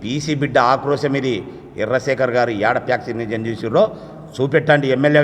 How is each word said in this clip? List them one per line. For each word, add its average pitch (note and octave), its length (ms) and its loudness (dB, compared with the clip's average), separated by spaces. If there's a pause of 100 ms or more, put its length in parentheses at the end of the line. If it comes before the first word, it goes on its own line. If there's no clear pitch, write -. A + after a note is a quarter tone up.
బీసీ D3 380 -4
బిడ్డ C3 160 0 (160)
ఆక్రోశం C#3 480 0
ఇది. C3 120 0 (500)
ఎర్రశేఖర్ B2 540 0
గారు A#2+ 160 2 (140)
ఏడ B2 100 2 (120)
ఫ్యాక్షనిజం A#2 580 -4
చేసిండ్రో A#2 360 0 (540)
చూపెట్టండి. C#3+ 500 2 (100)
ఎమ్మెల్యే D3 280 4